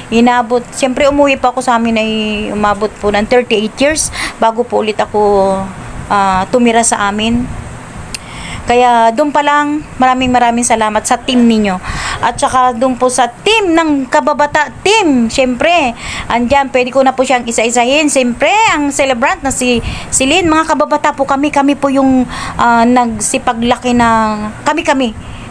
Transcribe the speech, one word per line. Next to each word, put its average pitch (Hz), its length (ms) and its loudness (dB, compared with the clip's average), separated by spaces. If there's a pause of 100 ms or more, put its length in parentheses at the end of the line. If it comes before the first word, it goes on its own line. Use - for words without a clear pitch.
(120)
Inabot, 240 540 2 (100)
syempre 277 320 0
umuwi 285 320 2
pa 247 160 0
ako 262 80 -2
sa 240 160 2
amin 226 160 0
ay 220 160 0 (400)
umabot 208 480 -2
po - 140 -2
ng 208 160 0
thirty-eight 226 500 0
years 294 320 0 (240)
bago 226 320 0
po 214 160 0
ulit 214 160 -4
ako, 202 540 2 (580)
ah, 196 400 2
tumira 233 320 4
sa 214 240 -2
amin. 226 560 -4 (1000)
Kaya 240 480 4
doon 285 240 0
pa 294 80 2
lang, 294 400 0 (160)
maraming 254 320 2
maraming 240 320 2
salamat 214 400 0
sa 240 160 0
team 240 320 2
ninyo. 208 240 2 (480)
At 240 160 -2
saka 254 320 2
doon 247 240 0
po 254 160 0
sa 247 160 2
team 403 480 0
ng 294 320 0
Kababata 294 720 0
Team, 330 480 2
syempre, 262 640 0 (400)
andyan, 254 400 2
pwede 254 160 2
ko 254 160 2
na 262 80 2
po 254 160 0
siyang 247 160 0
isa-isahin. 240 640 0
Syempre, 262 400 0 (240)
ang 294 240 -2
celebrant 269 480 0
na 262 80 -2
si, 247 320 0 (240)
si - 160 -2
Lynn, 330 240 2
mga 320 240 2
kababata 294 400 0
po 277 160 -2
kami, 285 240 0
kami 277 240 2
po 277 160 0
yung, 262 320 2 (320)
ah, 233 320 2
nagsipaglaki 240 1040 0
ng, 220 720 0
kami-kami. 285 480 0 (400)